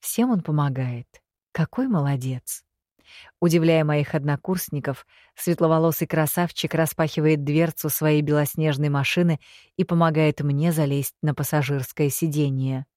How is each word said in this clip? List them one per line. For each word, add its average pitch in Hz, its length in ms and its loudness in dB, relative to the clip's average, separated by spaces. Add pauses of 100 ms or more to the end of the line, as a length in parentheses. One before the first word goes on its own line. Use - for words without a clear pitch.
Всем 247 300 -2
он 196 120 0
помогает. 131 680 -2 (440)
Какой 247 360 -2
молодец! 139 760 -2 (760)
Удивляя 165 440 4
моих 147 300 0
однокурсников, 147 920 -4 (280)
светловолосый 160 720 2
красавчик 165 680 -2
распахивает 156 720 0
дверцу 156 460 0
своей 151 320 2
белоснежной 147 680 0
машины 143 520 0 (360)
и 185 80 2
помогает 160 560 2
мне 143 320 0
залезть 139 500 0
на 151 120 0
пассажирское 143 760 -2
сиденье. 135 760 -2 (100)